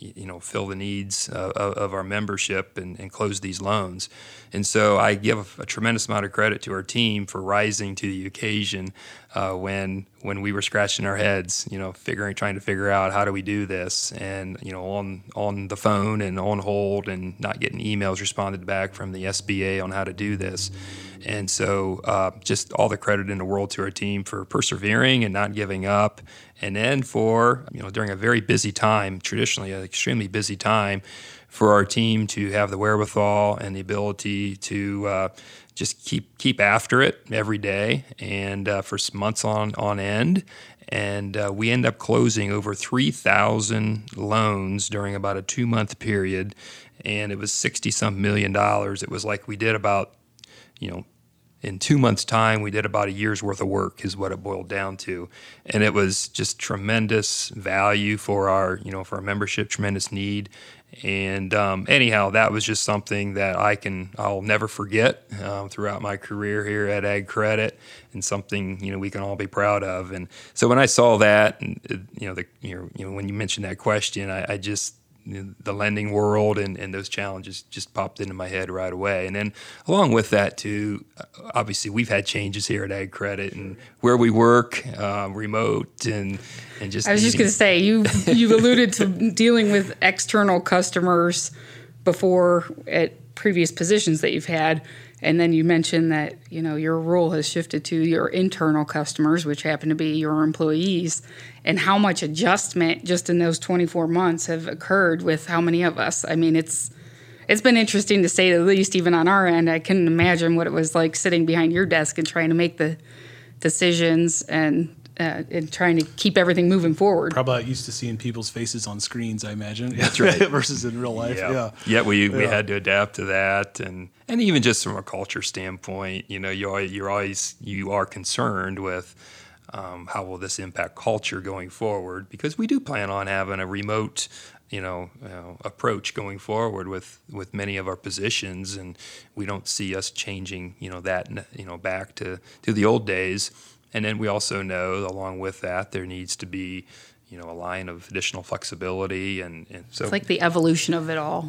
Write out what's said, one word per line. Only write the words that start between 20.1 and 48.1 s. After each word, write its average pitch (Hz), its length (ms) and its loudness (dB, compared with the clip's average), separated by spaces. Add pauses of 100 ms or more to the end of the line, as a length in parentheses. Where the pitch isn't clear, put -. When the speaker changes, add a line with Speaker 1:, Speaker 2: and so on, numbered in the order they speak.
Speaker 1:
do 104 220 -4
this. 92 360 -6 (520)
And 104 280 -4
so, 98 520 -2
uh, 95 280 0 (120)
just - 300 -4
all 107 160 2
the 101 80 -2
credit 101 320 0
in 98 80 -4
the 92 80 -6
world 98 260 -2
to 98 120 -4
our 98 80 -4
team 101 320 -4
for 98 200 -10
persevering 117 800 2
and 101 80 0
not 101 220 -2
giving 98 320 -4
up. 104 340 2 (420)
And 101 140 -4
then 127 280 2
for, 117 680 2
you - 80 -10
know, 98 120 -10
during 107 180 -4
a 98 60 -4
very 113 260 2
busy 101 300 0
time, 101 500 2
traditionally 104 500 -2
an 95 120 -8
extremely 110 440 -2
busy 101 280 -4
time, 101 480 0 (440)
for 107 260 6
our 101 120 8
team 113 420 2
to 101 240 -4
have 101 200 0
the 98 60 6
wherewithal 104 800 4
and 98 180 -6
the 98 60 -6
ability 101 760 -4
to, 101 500 -4
uh, 95 240 0 (460)
just - 300 -6
keep, - 340 -6
keep 131 200 0
after 110 440 4
it - 180 2 (100)
every 107 280 -2
day. 104 440 -2 (160)
And, 98 480 -6
uh, 101 140 0
for - 140 -8
s-, - 180 -4
months 104 320 -2
on, 107 320 0
on 104 220 -2
end. 117 440 2 (460)
And, 101 480 -4
uh, 104 160 -2
we 110 160 0
end 123 160 4
up 117 140 0
closing 113 520 2
over 101 220 -2
three 127 380 0
thousand 107 1080 -2
loans 101 720 -2
during 101 240 -6
about 98 240 -4
a 95 60 -8
two-month 113 560 -2
period. 98 560 -2 (500)
And 104 260 -4
it 98 60 -6
was 104 160 -6
sixty-some - 640 -2